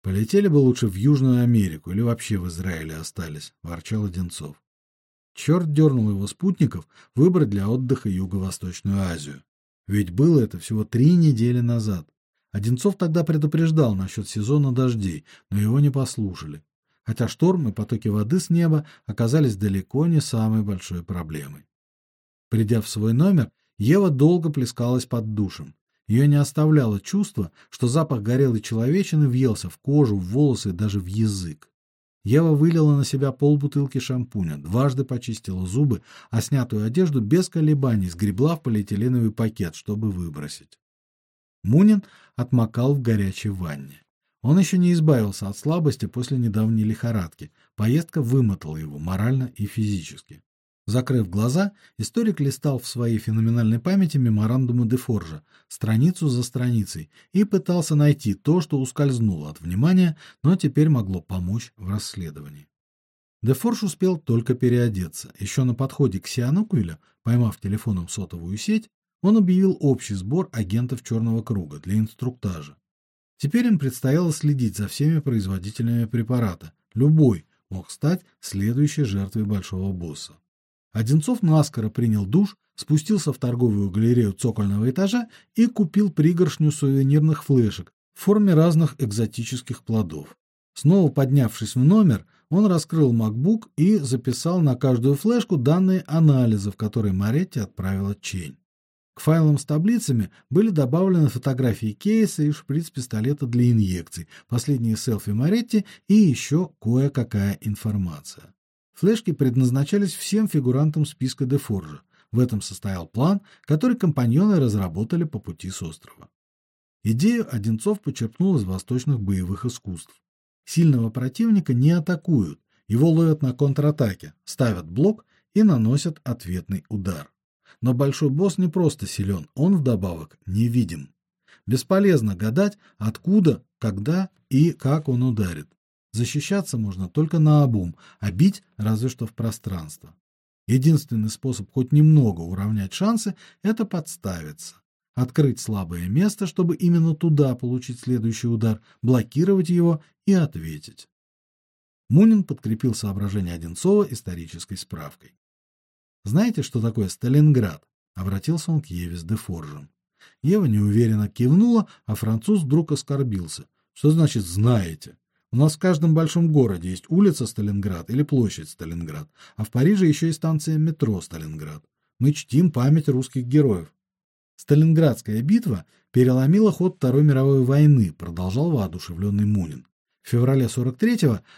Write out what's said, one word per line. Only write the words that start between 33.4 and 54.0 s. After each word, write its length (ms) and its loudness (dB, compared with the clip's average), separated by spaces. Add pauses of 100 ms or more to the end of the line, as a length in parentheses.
шампуня, 580 -4
дважды 480 0
почистила 600 -8
зубы, 340 0 (300)
а 100 0
снятую 460 -2
одежду 340 0
без 300 0
колебаний 580 0
сгребла 480 0
в 60 -14
полиэтиленовый 720 -2
пакет, 420 -4
чтобы 360 -6
выбросить. 680 -10 (840)
Мунин 400 4 (340)
отмокал 580 0
в 80 -2
горячей 480 -2
ванне. 500 -10 (400)
Он 180 2
ещё 200 2
не 160 2
избавился 520 0
от 120 -8
слабости 480 -2
после 320 -4
недавней 460 0
лихорадки. 680 -6 (240)
Поездка 460 -2
вымотала 560 -2
его 200 -12
морально 580 -2
и 100 -6
физически. 760 -6 (440)
Закрыв 420 0
глаза, 440 -2 (260)
историк 420 -2
листал 380 -2
в 80 -10
своей 320 -2
феноменальной 600 0
памяти 380 0